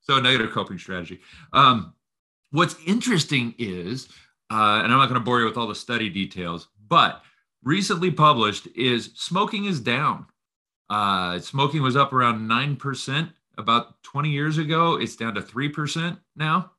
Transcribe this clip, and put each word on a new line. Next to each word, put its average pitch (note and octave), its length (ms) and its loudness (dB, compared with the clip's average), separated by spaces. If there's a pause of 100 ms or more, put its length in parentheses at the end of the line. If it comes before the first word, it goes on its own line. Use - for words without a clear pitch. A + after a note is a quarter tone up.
So C3+ 200 2
negative B2 320 4
coping G2 260 -4
strategy. F2+ 420 -10 (320)
Um, B2 420 4 (560)
what's D#3+ 260 0 (100)
interesting E3+ 720 0
is, G2+ 500 -6 (420)
uh, G#2+ 320 4
and A#2 100 2
I'm C3 60 6
not C3+ 100 6
gonna B2+ 120 0
bore A#2+ 200 2
you A2+ 60 2
with G#2+ 100 -2
all A#2 120 -4
the G#2 60 -8
study A2+ 360 -4
details, F2 580 -6 (200)
but B2+ 340 2 (400)
recently F#3 480 0
published B2+ 640 4
is B2 400 0
smoking G3+ 520 -4
is F3 140 -2
down. B2 460 -2 (640)
Uh, F#2+ 500 0
smoking C#3+ 440 -2
was B2+ 140 0
up C#3 160 2
around A#2 360 0
nine C3 260 0
percent C#3 560 -6 (260)
about A2+ 460 -2
twenty D3 280 -4
years D3+ 280 -2
ago. D#3+ 380 2
It's A2+ 180 -4
down A2+ 220 -6
to F#2+ 60 -4
three C#3 260 -6
percent E3 500 -6 (160)
now D#3 440 -2